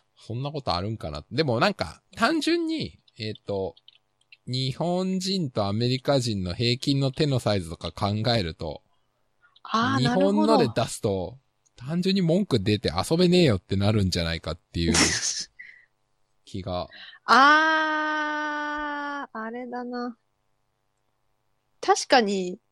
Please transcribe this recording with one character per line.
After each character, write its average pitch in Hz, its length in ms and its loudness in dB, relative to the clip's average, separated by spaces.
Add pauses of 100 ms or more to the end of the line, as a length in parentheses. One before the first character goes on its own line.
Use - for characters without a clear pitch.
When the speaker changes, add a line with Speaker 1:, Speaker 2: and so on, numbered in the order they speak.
Speaker 1:
<laughs> - 200 -20
そ 107 60 -10
ん 123 80 -6
な 143 100 -6
こ 151 100 -8
と - 120 -2
あ 87 80 -2
る 104 80 -4
ん 110 80 -4
か 80 140 -10
な。 73 200 -10
で 143 120 0
も 120 160 2
な 190 100 4
ん 196 40 -2
か、 - 280 -10 (140)
単 285 260 0
純 330 240 0
に、 320 340 -6 (180)
え 107 140 -6
っ - 20 -12 (120)
と、 95 300 -4 (720)
日 127 280 -4
本 185 460 -2
人 185 320 -4
と 104 140 -2
ア 101 80 0
メ 117 140 0
リ 127 140 0
カ 139 180 2
人 107 240 -2
の 87 100 -4
平 120 240 0
均 139 220 0
の 135 120 0
手 147 160 0
の 131 120 0
サ 104 160 0
イ 95 60 0
ズ 80 80 -12
と 85 80 -10
か 82 140 -8
考 101 240 -2 (180)
え 113 100 0
る 78 120 -6
と、 78 260 -10 (840)
Speaker 2:
あ 247 340 0
ー、 - 20 2
Speaker 1:
日 254 80 2
本 294 400 4
の 226 100 6
で 220 160 4
出 113 140 0
す - 140 -12
と、 110 80 0
Speaker 2:
な 98 40 0
る 92 80 -2
ほ 85 100 -8
ど。 - 80 -20 (380)
Speaker 1:
単 156 240 -4
純 190 140 2
に 196 80 2
文 180 220 4
句 120 140 0
出 104 200 0
て 85 120 -2 (180)
遊 165 60 2
べ 175 120 4
ね 180 140 6
え - 20 6
よ 113 140 4
っ - 40 -8
て - 140 -4
な 101 160 4
る 107 120 2
ん 92 60 2
じ 87 100 -2
ゃ 85 40 0
な 82 100 -2
い 82 80 -6
か 82 120 -8
っ - 40 -8
て - 220 -8
い 82 100 2
う 82 40 4
Speaker 2:
<laughs> - 1500 -4
Speaker 1:
気 95 200 -10
が。 90 240 -6 (380)
Speaker 2:
あ 302 2000 2
ー、 226 80 -12
あ 220 120 -10
れ 247 180 -10
だ 247 140 -8
な。 247 340 -8 (1600)
確 - 280 2
か 262 140 8
に 190 380 -2 (120)